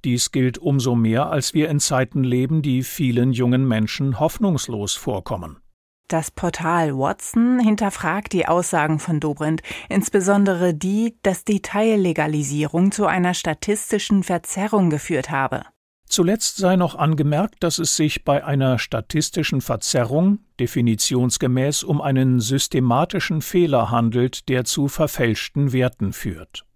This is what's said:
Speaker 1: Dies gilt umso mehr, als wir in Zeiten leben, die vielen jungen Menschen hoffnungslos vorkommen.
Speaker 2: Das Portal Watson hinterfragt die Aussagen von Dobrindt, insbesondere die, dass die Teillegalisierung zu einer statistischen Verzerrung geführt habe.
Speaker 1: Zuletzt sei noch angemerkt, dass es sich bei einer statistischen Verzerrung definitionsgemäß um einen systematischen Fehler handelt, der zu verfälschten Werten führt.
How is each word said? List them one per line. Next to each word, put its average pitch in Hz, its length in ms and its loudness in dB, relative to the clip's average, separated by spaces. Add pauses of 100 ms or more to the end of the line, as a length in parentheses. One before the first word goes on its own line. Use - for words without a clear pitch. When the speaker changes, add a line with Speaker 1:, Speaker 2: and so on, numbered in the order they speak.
Speaker 1:
Dies 123 280 0
gilt 127 260 0
umso 131 380 0
mehr, 117 340 2
als 147 240 -2
wir 151 140 2
in 147 100 0
Zeiten 131 460 0
leben, 131 380 0
die 131 200 0
vielen 123 500 0
jungen 127 360 2
Menschen 113 500 0
hoffnungslos 147 760 -2
vorkommen. 90 640 -6 (500)
Speaker 2:
Das 160 220 -2
Portal 165 680 -2
Watson 233 640 0
hinterfragt 208 760 0
die 180 140 0
Aussagen 156 540 0
von 156 180 -2
Dobrindt, 151 440 -2 (260)
insbesondere 190 840 2
die, 208 520 -2
dass 190 200 0
die 202 180 0
Teillegalisierung 165 1300 0
zu 208 140 0
einer 180 280 2
statistischen 202 880 -2
Verzerrung 190 640 0
geführt 151 440 -2
habe. 135 320 -2 (440)
Speaker 1:
Zuletzt 190 500 0
sei 185 180 4
noch 180 180 0
angemerkt, 151 680 0
dass 170 160 -2
es - 160 -2
sich - 280 0
bei 143 200 0
einer 135 340 2
statistischen 143 840 -2
Verzerrung 135 760 0 (220)
definitionsgemäß 127 1200 0
um 147 180 0
einen 131 380 2
systematischen 139 1040 0
Fehler 143 480 2
handelt, 120 580 0
der 127 160 0
zu - 220 -2
verfälschten 135 840 0
Werten 123 400 0
führt. - 520 -10 (120)